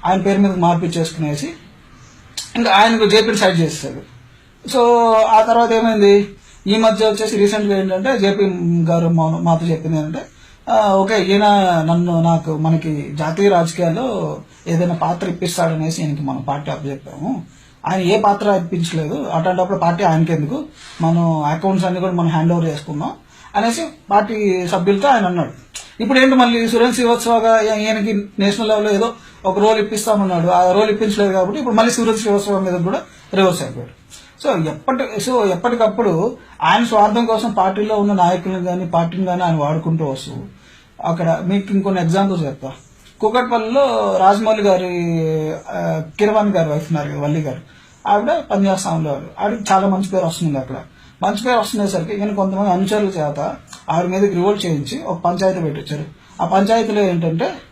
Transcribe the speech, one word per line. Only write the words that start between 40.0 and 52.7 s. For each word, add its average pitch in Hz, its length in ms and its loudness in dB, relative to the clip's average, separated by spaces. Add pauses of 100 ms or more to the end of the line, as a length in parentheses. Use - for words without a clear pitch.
వస్తూ, 131 280 -8 (720)
అక్కడ 165 400 0
మీకు 196 280 -2
ఇంకొన్ని 196 300 0
ఎగ్జాంపుల్స్ 180 420 0
చెప్తా. 135 280 -10 (480)
కూకట్పల్లిలో 226 1000 0
రాజమౌళి 208 440 2
గారి, 185 260 2 (840)
ఆ, 165 320 -4 (160)
కిరవాణి 208 320 2
గారి 165 200 0
వైఫ్ 156 220 -4
ఉన్నారు 147 180 -2
కదా, 143 100 -6
వల్లి 147 200 -2
గారు, 135 200 -6 (460)
ఆవిడ 214 260 0 (180)
పనిచేస్తా 196 400 0
ఉండేవారు. 160 380 -4 (120)
ఆవిడకి 214 320 -4
చాలా 190 160 2
మంచి 190 200 -2
పేరు 185 180 -2
వస్తుంది 160 320 -2
అక్కడ. 131 180 -8 (460)
మంచి 202 240 -2
పేరు 247 120 2
వస్తుండేసరికి 202 560 -2
ఈయన 202 200 -4
కొంతమంది 196 360 -2